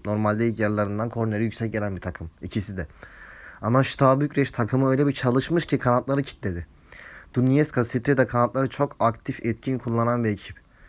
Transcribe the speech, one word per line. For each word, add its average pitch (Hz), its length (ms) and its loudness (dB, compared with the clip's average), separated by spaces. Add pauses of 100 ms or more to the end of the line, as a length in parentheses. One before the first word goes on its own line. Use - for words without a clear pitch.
Normalde 107 440 0
ilk 110 100 -4
yarılarından 104 500 0
korneri 110 360 -2
yüksek 113 280 -4
gelen 104 240 -4
bir 87 40 -10
takım. - 300 -8 (120)
İkisi 98 340 -6
de. 85 100 -6 (760)
Ama 123 220 2
Steaua 135 360 4
Bükreş 143 300 0
takımı 131 400 0
öyle 135 160 2
bir 139 60 2
çalışmış 135 540 0
ki 139 120 0
kanatları 127 440 2
kilitledi. 87 440 -6 (680)
Dunyeska 131 500 4
Streda 127 420 2
kanatları 123 420 0
çok 139 320 -4
aktif, - 460 -2
etkin 123 320 -4
kullanan 117 460 0
bir 110 40 2
ekip. - 280 -6 (320)